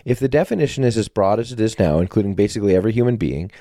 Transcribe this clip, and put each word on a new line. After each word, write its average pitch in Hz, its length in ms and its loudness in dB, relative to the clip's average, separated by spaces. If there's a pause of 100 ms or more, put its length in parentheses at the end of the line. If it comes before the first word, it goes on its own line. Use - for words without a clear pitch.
If 123 140 -2
the 135 80 2
definition 147 560 0
is 117 120 2
as 104 120 0
broad 101 300 2
as 117 140 -6
it 117 80 -4
is 110 180 0
now, 80 200 2
including 98 360 0
basically 101 400 0
every 101 180 2
human 120 260 0
being, 78 320 -4 (100)